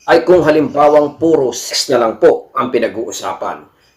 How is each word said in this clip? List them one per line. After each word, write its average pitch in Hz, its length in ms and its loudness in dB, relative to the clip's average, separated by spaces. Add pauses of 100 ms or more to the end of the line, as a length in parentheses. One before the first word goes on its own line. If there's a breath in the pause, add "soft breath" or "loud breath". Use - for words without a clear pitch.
(120)
ay 165 160 2
kung 175 160 4
halimbawang 147 720 2
puro 147 400 0
sex - 320 -8
na 120 160 2
lang 110 160 -2
po - 320 2
ang 123 160 -4
pinag-uusapan. 98 960 -6 (320)